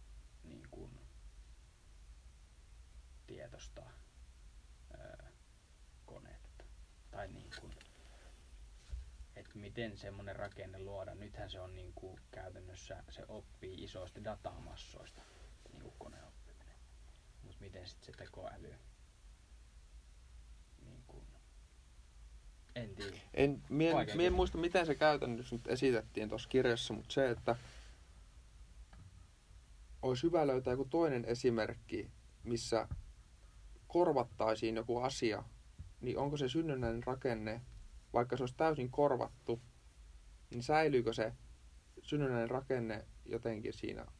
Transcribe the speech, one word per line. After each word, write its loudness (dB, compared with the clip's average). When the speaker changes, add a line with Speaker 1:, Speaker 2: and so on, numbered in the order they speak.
Speaker 1:
niin -14
kun -12
tietoista, -12
öö, -14
konetta. -16
Tai, -6
niin -12
kun, -12
et -16
miten -6
semmonen -8
rakenne -8
luoda. -6
Nythän -10
se -8
on, -10
niinku, -12
käytännössä, -10
se -12
oppii -10
isoista -10
datamassoista, -10
niinku, -14
koneoppiminen. -16
Mut -16
miten -12
sit -14
se -16
tekoäly, -12
niin -16
kun, -16
en -6
tiedä. -8
Speaker 2:
En, 6
mie 6
en, 6
Speaker 1:
Vaikea 2
Speaker 2:
mie 6
en 8
Speaker 1:
kysymys. 4
Speaker 2:
muista, 6
miten 6
se 4
käytännössä 4
nyt -4
esitettiin 4
tossa -4
kirjassa, 4
mut -6
se, 4
että 2
olisi 4
hyvä 8
löytää 4
joku 4
toinen 4
esimerkki, 2
missä 2
korvattaisiin 4
joku 2
asia, 2
niin 0
onko 2
se 2
synnynnäinen 2
rakenne, 0
vaikka 4
se 2
olisi -2
täysin 4
korvattu, 4
niin -4
säilyykö 6
se 2
synnynnäinen 2
rakenne 0
jotenkin -2
siinä -6